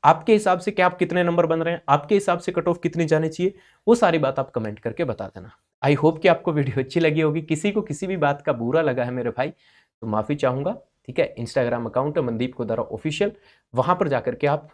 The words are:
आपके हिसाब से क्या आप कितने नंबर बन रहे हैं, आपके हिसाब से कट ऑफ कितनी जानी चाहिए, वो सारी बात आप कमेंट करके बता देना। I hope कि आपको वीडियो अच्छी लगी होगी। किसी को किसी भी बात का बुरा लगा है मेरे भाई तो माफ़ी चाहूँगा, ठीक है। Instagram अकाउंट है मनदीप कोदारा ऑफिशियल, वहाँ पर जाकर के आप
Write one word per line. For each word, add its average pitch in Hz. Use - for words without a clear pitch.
आपके 160
हिसाब 196
से 202
क्या 185
आप 180
कितने 175
नंबर 170
बन 165
रहे 170
हैं, 170
आपके 147
हिसाब 196
से 185
कट 170
ऑफ 170
कितनी 165
जानी 156
चाहिए, 180
वो 226
सारी 180
बात 135
आप 135
कमेंट 110
करके 117
बता 113
देना। 95
I 143
hope 156
कि 190
आपको 170
वीडियो 139
अच्छी 131
लगी 160
होगी। 156
किसी 160
को 208
किसी 185
भी 185
बात 143
का 147
बुरा 123
लगा 127
है 123
मेरे 123
भाई 131
तो -
माफ़ी 107
चाहूँगा, 139
ठीक 131
है। -
Instagram 120
अकाउंट 135
है 156
मनदीप 123
कोदारा 117
ऑफिशियल, -
वहाँ 175
पर 175
जाकर 123
के 147
आप 143